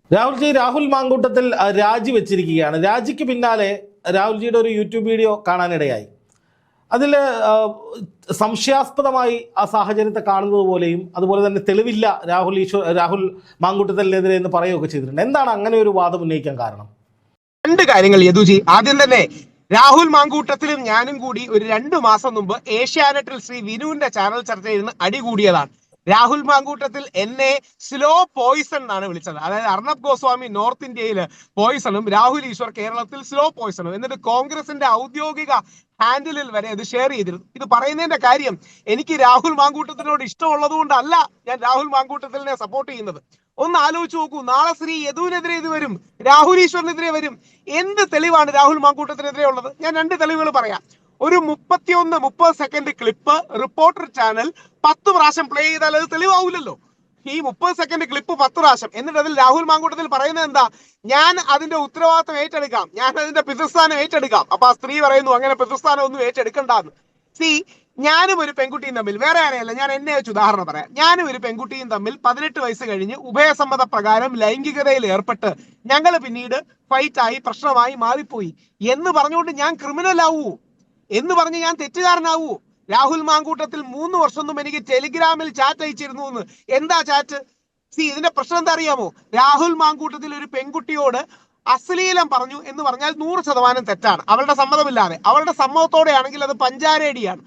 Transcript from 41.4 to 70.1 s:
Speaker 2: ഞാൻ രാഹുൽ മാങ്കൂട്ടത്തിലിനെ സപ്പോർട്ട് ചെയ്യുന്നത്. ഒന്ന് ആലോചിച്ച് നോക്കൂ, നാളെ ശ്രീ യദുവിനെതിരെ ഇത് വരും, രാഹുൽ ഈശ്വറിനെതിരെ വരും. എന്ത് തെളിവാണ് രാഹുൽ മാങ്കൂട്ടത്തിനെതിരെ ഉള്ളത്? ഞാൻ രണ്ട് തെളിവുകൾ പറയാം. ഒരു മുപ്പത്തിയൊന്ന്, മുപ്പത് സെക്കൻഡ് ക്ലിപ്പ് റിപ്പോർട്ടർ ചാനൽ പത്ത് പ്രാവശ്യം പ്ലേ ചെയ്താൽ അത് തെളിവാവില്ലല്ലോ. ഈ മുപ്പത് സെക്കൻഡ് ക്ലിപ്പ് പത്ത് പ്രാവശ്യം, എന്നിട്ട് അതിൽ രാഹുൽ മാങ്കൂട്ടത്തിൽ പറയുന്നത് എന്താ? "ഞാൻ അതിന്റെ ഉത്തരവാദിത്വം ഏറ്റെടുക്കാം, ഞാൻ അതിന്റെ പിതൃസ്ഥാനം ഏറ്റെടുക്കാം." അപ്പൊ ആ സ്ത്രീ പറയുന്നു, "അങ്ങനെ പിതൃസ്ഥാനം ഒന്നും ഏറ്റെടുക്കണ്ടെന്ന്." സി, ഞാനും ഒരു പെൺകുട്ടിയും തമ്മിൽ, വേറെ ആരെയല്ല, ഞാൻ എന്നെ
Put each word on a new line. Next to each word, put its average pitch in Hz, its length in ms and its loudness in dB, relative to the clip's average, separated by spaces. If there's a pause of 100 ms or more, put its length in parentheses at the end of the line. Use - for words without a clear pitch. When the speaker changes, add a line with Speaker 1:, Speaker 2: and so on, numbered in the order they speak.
Speaker 2:
ഞാൻ 247 180 -6
രാഹുൽ 262 280 0
മാങ്കൂട്ടത്തിലിനെ 277 600 -4
സപ്പോർട്ട് 254 360 -8
ചെയ്യുന്നത്. 208 300 -12 (360)
ഒന്ന് 339 200 0
ആലോചിച്ച് 320 380 -2
നോക്കൂ, 311 260 -8
നാളെ 269 300 0
ശ്രീ 320 220 -10 (120)
യദുവിനെതിരെ 339 500 -6
ഇത് 330 120 -8
വരും, 302 240 -6 (340)
രാഹുൽ 302 340 8
ഈശ്വറിനെതിരെ 339 500 0
വരും. 302 240 -6 (340)
എന്ത് 381 340 -2 (100)
തെളിവാണ് 311 420 2
രാഹുൽ 285 240 4
മാങ്കൂട്ടത്തിനെതിരെ 285 680 0
ഉള്ളത്? 262 340 -2
ഞാൻ 320 140 -4
രണ്ട് 320 260 -2
തെളിവുകൾ 311 300 0
പറയാം. 226 320 -2 (380)
ഒരു 320 160 2
മുപ്പത്തിയൊന്ന്, 339 800 0
മുപ്പത് 320 380 2
സെക്കൻഡ് 285 360 -6 (100)
ക്ലിപ്പ് 233 340 -2 (280)
റിപ്പോർട്ടർ 330 440 0 (100)
ചാനൽ 226 360 -2 (320)
പത്ത് 311 260 2
പ്രാവശ്യം 311 380 2
പ്ലേ 285 140 -2
ചെയ്താൽ 311 340 0
അത് 320 160 -2
തെളിവാവില്ലല്ലോ. 359 640 0 (480)
ഈ 285 140 -8
മുപ്പത് 349 360 -4
സെക്കൻഡ് 320 340 -6
ക്ലിപ്പ് 285 280 -6
പത്ത് 269 160 2
പ്രാവശ്യം, 269 400 2
എന്നിട്ട് 302 240 -6
അതിൽ 294 200 -2
രാഹുൽ 269 260 6
മാങ്കൂട്ടത്തിൽ 320 420 0
പറയുന്നത് 294 380 -2
എന്താ? 269 260 2 (340)
"ഞാൻ 302 320 4 (180)
അതിന്റെ 320 220 -2
ഉത്തരവാദിത്വം 320 600 0
ഏറ്റെടുക്കാം, 285 560 -4
ഞാൻ 254 240 -2
അതിന്റെ 302 240 -2
പിതൃസ്ഥാനം 311 560 0
ഏറ്റെടുക്കാം." 277 540 0
അപ്പൊ 247 140 4
ആ 320 60 8
സ്ത്രീ 269 280 -6
പറയുന്നു, 269 300 2
"അങ്ങനെ 262 240 0
പിതൃസ്ഥാനം 277 500 -2
ഒന്നും 269 180 -6
ഏറ്റെടുക്കണ്ടെന്ന്." 240 720 -2 (460)
സി, 320 260 -2 (340)
ഞാനും 330 420 2
ഒരു 285 180 -6
പെൺകുട്ടിയും 262 380 -6
തമ്മിൽ, 208 220 -6
വേറെ 311 200 0
ആരെയല്ല, 254 340 -2
ഞാൻ 269 200 -6
എന്നെ 285 240 -6